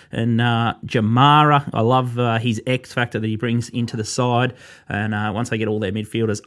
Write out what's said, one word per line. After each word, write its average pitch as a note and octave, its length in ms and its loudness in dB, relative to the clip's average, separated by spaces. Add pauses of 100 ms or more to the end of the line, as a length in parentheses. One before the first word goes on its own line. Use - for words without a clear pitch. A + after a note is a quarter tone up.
(120)
and, A#2 300 0
uh, A#2 320 0 (120)
Jamara, C#3 880 4
I A2+ 80 0
love, B2 360 0
uh, A#2 220 0
his A2+ 280 -2
X B2+ 260 -4
factor A#2 260 -2
that A2 80 -4
he A2 80 -4
brings A#2 340 -2
into A#2+ 260 -4
the A2 100 -4
side. B2 480 0 (360)
And, G#2+ 240 -4
uh, G#2+ 200 -2
once A2 160 -4
they A2+ 80 -2
get G#2+ 100 -2
all G#2+ 120 -2
their G2 140 -4
midfielders G#2+ 520 -2